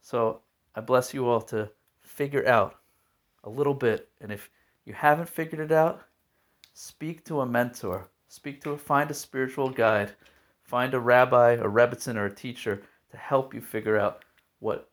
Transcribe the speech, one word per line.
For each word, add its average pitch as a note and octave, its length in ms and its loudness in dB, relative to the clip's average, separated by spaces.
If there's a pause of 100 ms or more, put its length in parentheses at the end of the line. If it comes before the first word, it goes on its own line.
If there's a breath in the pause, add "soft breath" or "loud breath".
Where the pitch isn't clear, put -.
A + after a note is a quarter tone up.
So A2+ 400 -4 (340)
I A2 60 -10
bless B2 340 0
you C3 140 -2
all A#2 140 2
to G#2+ 280 -6 (320)
figure C#3+ 440 -4
out A2 340 2 (640)
a G#2 60 -14
little C#3+ 240 -2
bit. A#2 340 -2 (120)
And G#2 120 -14
if - 180 -14 (340)
you G#2+ 80 -18
haven't D3+ 360 2
figured D#3+ 320 -8
it D#3 120 -2
out, D#3+ 300 2 (720 soft breath)
speak - 520 -14
to D3+ 140 -4
a B2+ 60 -2
mentor. A#2+ 640 -4 (200)
Speak - 340 -16
to D3 80 -8
a, D3 80 -6
find D3 320 0
a D3 40 -6
spiritual C3 540 -4
guide. A2 440 2 (500 soft breath)
Find B2+ 320 -4
a B2+ 60 0
rabbi, B2 520 6
a A#2 120 0
rebbitzin, A#2+ 520 0
or G#2 100 -2
a G2 80 -6
teacher A#2 480 -8 (280 soft breath)
to - 60 -20
help C3+ 360 -2
you A#2 80 -10
figure G#2+ 380 -2
out - 260 -2 (340)
what G#2+ 340 -6